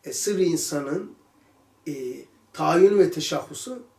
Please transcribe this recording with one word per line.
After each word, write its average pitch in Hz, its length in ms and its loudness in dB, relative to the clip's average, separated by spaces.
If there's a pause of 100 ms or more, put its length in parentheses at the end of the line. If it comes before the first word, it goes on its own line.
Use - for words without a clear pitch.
e, 143 80 -14
sırrı 190 300 -2
insanın, 156 720 -2 (720)
e, 131 360 -10 (280)
tahayyülü 185 460 4
ve 175 120 6
teşahhusu - 760 -8 (120)